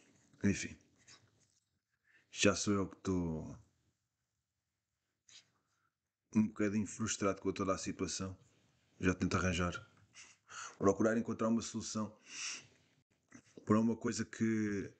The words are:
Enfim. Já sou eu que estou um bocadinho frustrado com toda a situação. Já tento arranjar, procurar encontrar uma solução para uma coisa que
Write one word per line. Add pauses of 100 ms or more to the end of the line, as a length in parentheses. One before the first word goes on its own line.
(420)
Enfim. (1500)
Já
sou
eu
que
estou (2750)
um
bocadinho
frustrado
com
toda
a
situação. (640)
Já
tento
arranjar, (1040)
procurar
encontrar
uma
solução (1500)
para
uma
coisa
que